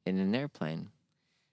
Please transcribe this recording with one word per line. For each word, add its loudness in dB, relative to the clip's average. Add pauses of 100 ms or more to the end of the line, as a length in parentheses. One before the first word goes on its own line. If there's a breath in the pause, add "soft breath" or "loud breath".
in 2
an 4
airplane. -4 (640)